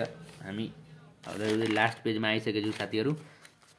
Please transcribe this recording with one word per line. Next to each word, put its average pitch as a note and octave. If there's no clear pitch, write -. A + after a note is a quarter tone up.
हामी G2+
अब F2+
लास्ट A2
पेजमा A2
आइसकेको A2
छौँ G#2+
साथीहरू। A2